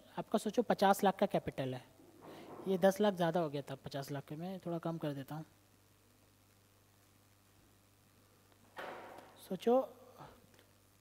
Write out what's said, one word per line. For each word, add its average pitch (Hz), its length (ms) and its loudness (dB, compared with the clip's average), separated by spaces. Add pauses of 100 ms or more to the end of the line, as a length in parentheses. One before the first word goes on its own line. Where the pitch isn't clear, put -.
(180)
आपका 175 200 0
सोचो 214 240 0
पचास 196 420 4
लाख 190 140 4
का 202 80 4
capital 143 480 -2
है, 127 100 -10 (840)
ये 190 120 2
दस 190 220 6
लाख 208 140 4
ज़्यादा 175 260 2
हो 160 100 0
गया 143 120 -4
था 135 120 -10
पचास 139 360 -8
लाख 139 140 -6
के, 151 120 -10
मैं 185 220 -8
थोड़ा 170 200 -4
कम 165 200 -4
कर 151 140 -4
देता 139 220 -10
हूँ। 156 100 -8 (4000)
सोचो, 240 400 2 (1120)